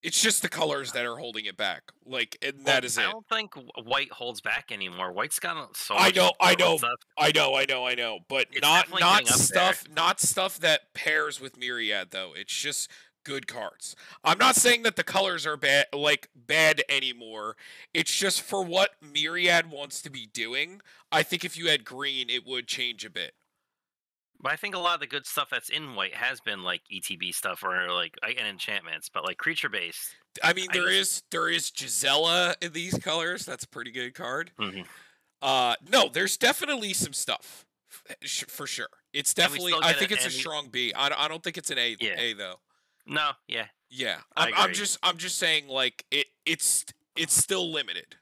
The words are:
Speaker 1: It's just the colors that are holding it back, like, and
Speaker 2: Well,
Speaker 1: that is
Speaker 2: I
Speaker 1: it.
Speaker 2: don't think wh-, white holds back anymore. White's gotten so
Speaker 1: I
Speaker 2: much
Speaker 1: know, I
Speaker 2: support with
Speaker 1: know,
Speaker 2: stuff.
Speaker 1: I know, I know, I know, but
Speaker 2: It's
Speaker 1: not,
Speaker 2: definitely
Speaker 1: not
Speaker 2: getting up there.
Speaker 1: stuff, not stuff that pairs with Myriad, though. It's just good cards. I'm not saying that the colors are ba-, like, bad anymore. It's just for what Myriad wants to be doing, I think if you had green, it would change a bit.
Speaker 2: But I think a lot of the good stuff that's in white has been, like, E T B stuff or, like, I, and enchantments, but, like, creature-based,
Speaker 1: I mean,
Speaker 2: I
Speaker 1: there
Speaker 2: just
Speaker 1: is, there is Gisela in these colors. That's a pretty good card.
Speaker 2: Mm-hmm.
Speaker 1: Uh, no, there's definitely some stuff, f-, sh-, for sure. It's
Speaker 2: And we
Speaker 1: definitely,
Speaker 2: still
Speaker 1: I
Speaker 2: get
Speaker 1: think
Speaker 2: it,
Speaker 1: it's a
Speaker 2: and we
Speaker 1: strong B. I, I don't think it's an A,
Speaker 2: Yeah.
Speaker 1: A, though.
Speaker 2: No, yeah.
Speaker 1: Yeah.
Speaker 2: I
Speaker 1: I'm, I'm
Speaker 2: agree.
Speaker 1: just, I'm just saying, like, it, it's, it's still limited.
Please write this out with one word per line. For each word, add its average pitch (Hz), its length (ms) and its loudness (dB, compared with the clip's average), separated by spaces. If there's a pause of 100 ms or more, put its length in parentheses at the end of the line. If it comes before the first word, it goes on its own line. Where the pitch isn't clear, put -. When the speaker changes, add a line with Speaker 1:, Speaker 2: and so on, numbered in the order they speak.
Speaker 1:
It's - 200 0
just 220 200 2
the - 60 -2
colors 143 440 -2
that 120 120 -2
are 120 140 -4
holding 110 260 -8
it 98 120 -8
back, 92 360 -4 (140)
like, 123 360 -4
and 139 220 -6
Speaker 2:
Well, - 20 0
Speaker 1:
that 131 180 4
is 123 120 -4
Speaker 2:
I 214 120 2
Speaker 1:
it. - 20 0
Speaker 2:
don't 220 180 -12
think 220 260 -4
wh-, 120 320 -16
white 135 260 -2
holds 120 280 -10
back 110 320 -4
anymore. 92 400 -6
White's 113 260 -2
gotten 165 360 -6
so - 240 -2
Speaker 1:
I 190 120 8
Speaker 2:
much 185 40 -2
Speaker 1:
know, 180 260 6
I 180 140 8
Speaker 2:
support 175 60 0
with 175 100 6
Speaker 1:
know, 160 80 2
Speaker 2:
stuff. 120 220 -2 (160)
Speaker 1:
I 151 160 4
know, 147 220 4
I 135 120 4
know, 127 200 -2
I 123 80 0
know, 113 340 -2
but 135 240 0
Speaker 2:
It's 147 180 4
Speaker 1:
not, 170 160 8
Speaker 2:
definitely 180 180 2
Speaker 1:
not 175 220 6
Speaker 2:
getting - 20 2
up - 200 6
there. 180 260 4
Speaker 1:
stuff, - 140 -10
not 165 320 2
stuff - 400 0
that 156 340 2
pairs 151 460 -2
with 131 180 -14
Myriad, 113 540 -4
though. 95 220 -6
It's 95 220 -8
just - 340 -4 (340)
good 135 220 -8
cards. - 480 -10 (300)
I'm 165 140 4
not 240 180 6
saying 240 280 6
that 220 120 2
the 175 80 0
colors 180 420 0
are 151 100 -2
ba-, 139 360 4
like, 147 420 2
bad 147 540 4
anymore. 120 680 -4 (360)
It's - 240 0
just 196 240 0
for 196 240 -2
what 185 280 2 (100)
Myriad 165 680 4
wants 143 320 -10
to 151 80 -14
be 127 160 -14
doing, 135 540 -4 (320)
I 156 100 4
think 175 220 -2
if 175 120 -8
you 165 120 -2
had 147 160 2
green, 131 460 -6
it 123 160 -2
would 123 220 -6
change 120 360 -4
a 107 60 -14
bit. 87 240 -8 (1080)
Speaker 2:
But 135 100 -2
I 156 40 0
think - 180 -8
a 180 40 -6
lot 175 160 2
of 156 60 -4
the 143 60 -6
good 139 200 -8
stuff - 240 -4
that's - 180 -6
in 143 260 -6
white 95 200 -4
has 123 260 -4
been, 101 220 -6
like, 90 260 -4
E 95 120 -12
T 92 160 -8
B 90 160 -8
stuff - 300 -6
or, 90 280 -2
like, 87 320 -2
I, 110 80 -4
and 117 180 -4
enchantments, 87 600 -8
but, 82 140 -6
like, 92 120 -6
creature-based, 107 800 -6 (260)
Speaker 1:
I 165 100 2
mean, 185 180 -4
Speaker 2:
I - 20 -2
Speaker 1:
there 180 160 0
Speaker 2:
just - 20 2
Speaker 1:
is, 190 400 0
there 165 180 -2
is 165 220 -2
Gisela 156 920 2
in 170 100 -6
these 175 260 -4
colors. 170 460 -4
That's 131 200 -10
a - 40 -18
pretty 123 220 -14
good 127 240 -8
card. 139 440 -8
Speaker 2:
Mm-hmm. 95 320 -6 (520)
Speaker 1:
Uh, 127 340 4 (120)
no, 208 200 6
there's 175 280 -2
definitely 247 580 0
some 147 200 -2
stuff, - 520 -6 (240)
f-, - 320 -18
sh-, - 260 -6
for - 180 -10
sure. - 240 -8 (220)
It's 143 300 0
Speaker 2:
And 170 100 4
we 147 60 -4
Speaker 1:
definitely, 180 180 0
Speaker 2:
still 160 60 2
Speaker 1:
I 165 100 4
Speaker 2:
get - 20 4
Speaker 1:
think 190 160 0
Speaker 2:
it, - 20 2
Speaker 1:
it's 127 140 2
a 127 40 -2
Speaker 2:
and 127 40 -4
we 131 120 -4
Speaker 1:
strong 147 240 -8
B. 123 240 -2
I, 143 320 0
I - 20 -2
don't 160 140 -8
think 175 160 -6
it's - 120 -6
an 139 80 -2
A, 117 200 0
Speaker 2:
Yeah. 101 180 -2
Speaker 1:
A, 117 180 -2
though. 95 260 -10 (460)
Speaker 2:
No, 147 260 -2 (160)
yeah. 113 200 -6 (220)
Speaker 1:
Yeah. 127 320 -4 (140)
Speaker 2:
I 160 120 2
Speaker 1:
I'm, - 60 -2
I'm 185 180 2
Speaker 2:
agree. - 0 -
Speaker 1:
just, 196 300 -2
I'm 175 160 0
just 175 200 -6
saying, 156 300 0
like, 131 420 -2
it, 143 180 0 (180)
it's, - 380 0 (320)
it's 160 180 0
still 180 380 0
limited. 92 500 -8